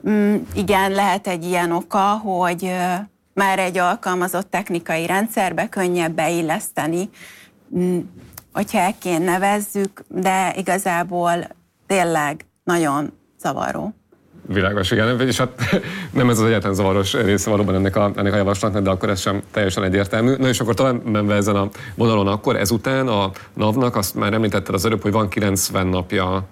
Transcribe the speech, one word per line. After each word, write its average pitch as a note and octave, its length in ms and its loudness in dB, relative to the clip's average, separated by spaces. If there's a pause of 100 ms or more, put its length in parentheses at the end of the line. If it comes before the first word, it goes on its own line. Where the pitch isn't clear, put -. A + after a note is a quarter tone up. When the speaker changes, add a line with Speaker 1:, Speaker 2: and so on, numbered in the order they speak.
Speaker 1:
mm, G#3 260 4 (180)
igen, G3 380 2
lehet G3 360 0
egy F3 180 -4
ilyen F3 260 0
oka, G3+ 360 -2
hogy, F#3 580 -2
ö, F#3 280 -2 (400)
már F#3+ 260 2
egy F#3 180 -2
alkalmazott F#3 720 0
technikai E3+ 560 -4
rendszerbe F#3 640 -2
könnyebb F3 420 0
beilleszteni, E3 1000 -2 (680)
mm, F3+ 240 2 (540)
hogyha G#3 260 -2
ekként F3 460 0
nevezzük, G3 840 0
de F#3+ 500 0
igazából F3+ 760 0 (560)
tényleg E3 580 0 (180)
nagyon D3+ 500 0 (280)
zavaró. D3+ 520 -4 (540)
Speaker 2:
Világos, G2 440 0
igen. A2+ 280 2
És B2+ 180 0
hát B2+ 500 0
<laughs> F3+ 260 -10
nem B2 160 4
ez A2 100 4
az A2 60 4
egyetlen G#2 280 2
zavaros G2 400 2
része G#2 360 2
valóban G2+ 260 2
ennek F#2+ 200 2
a, G2+ 200 4
ennek G2+ 180 0
a G#2 40 2
javaslatnak, G2+ 460 0
de G2 60 2
akkor F#2+ 200 0
ez F#2 100 -2
sem G2+ 220 -2 (100)
teljesen G2 320 0
egyértelmű. G2+ 520 2
Na C3 120 0
és B2 120 0
akkor A2+ 140 0
tovább B2 320 0
menve G#2 300 0
ezen G#2 200 2
a G2+ 140 0 (260)
vonalon, A2 320 2
akkor G#2+ 280 0
ezután B2+ 520 0
a G2+ 240 0 (220)
navnak, G#2+ 420 0
azt G#2 200 -2
már G#2+ 180 0
említetted G#2 400 0
az F2+ 120 0
előbb, A2 160 0
hogy G#2 100 0
van G#2+ 180 2
kilencven F#2+ 580 0
napja F#2 640 0